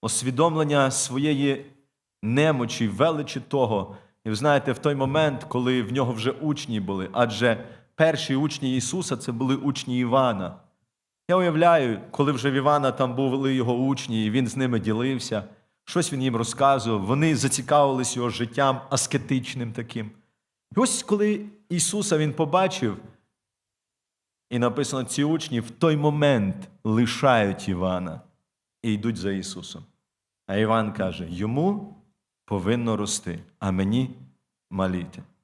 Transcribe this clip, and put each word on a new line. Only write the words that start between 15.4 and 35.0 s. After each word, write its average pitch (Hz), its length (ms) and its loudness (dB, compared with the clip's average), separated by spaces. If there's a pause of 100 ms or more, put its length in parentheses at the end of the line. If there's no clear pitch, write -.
щось - 300 -2
він 135 80 -2
їм 131 140 0
розказував, 117 680 2
вони 143 300 2
зацікавились 135 800 2
його 123 140 -2
життям 131 600 0
аскетичним 127 840 -2
таким. 113 380 -8 (680)
І - 20 2
ось 254 240 2
коли 208 420 0 (240)
Ісуса 180 480 0
він 151 160 2
побачив, 165 640 0 (1500)
і 123 100 -2
написано, 123 440 0
ці 143 200 -2
учні 151 360 0
в 113 120 -8
той 156 260 2
момент 143 580 2 (280)
лишають 113 880 2
Івана 90 520 -4 (600)
і 113 120 0
йдуть 107 240 -2
за 95 140 -4
Ісусом. - 520 -8 (640)
А 95 80 -4
Іван 110 380 2
каже: 92 360 -4
«Йому 131 680 -2 (500)
повинно 110 520 0
рости, 90 420 -6 (200)
а 98 120 -2
мені 104 380 0 (640)
маліти». 92 520 -4 (200)